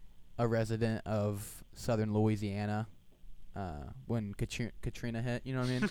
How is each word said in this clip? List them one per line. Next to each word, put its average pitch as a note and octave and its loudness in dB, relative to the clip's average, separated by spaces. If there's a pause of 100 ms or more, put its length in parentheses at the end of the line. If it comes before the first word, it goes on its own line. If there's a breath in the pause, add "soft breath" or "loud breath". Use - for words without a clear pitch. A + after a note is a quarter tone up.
(380)
a A#2+ 6
resident A2+ 2
of G#2 0 (100)
southern G#2+ 2
Louisiana, G#2 2 (680)
uh, E2 -4 (240)
when G#2+ 0
Katri-, - -2 (100)
Katrina A#2 -2
hit, B2 0
you C3 -4
know B2+ 2
what B2 2
I B2+ 2
mean? G3 2